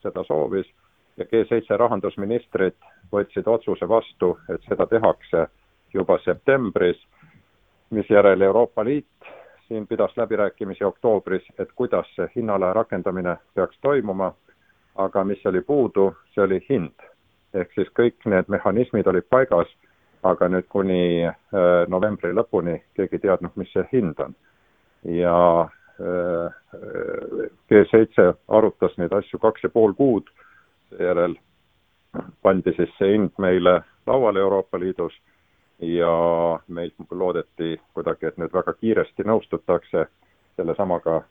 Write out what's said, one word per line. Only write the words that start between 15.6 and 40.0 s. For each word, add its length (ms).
puudu, 520
see 100
oli 240
hind. 260
Ehk 200
siis 220
kõik 320
need 200
mehhanismid 600
olid 220
paigas, 380
aga 260
nüüd 200
kuni, 560
äh, 100
novembri 480
lõpuni 420
keegi 220
ei 80
teadnud, 320
mis 160
see 200
hind 280
on. 140
Ja, 640
äh, 520
G 220
seitse 440
arutas 500
neid 140
asju 260
kaks 260
ja 80
pool 240
kuud, 320
seejärel 460
pandi 340
siis 220
see 160
hind 240
meile 440
lauale 340
Euroopa 400
Liidus 340
ja 340
meilt 260
loodeti 640
kuidagi, 320
et 160
nüüd 100
väga 220
kiiresti 500
nõustutakse 840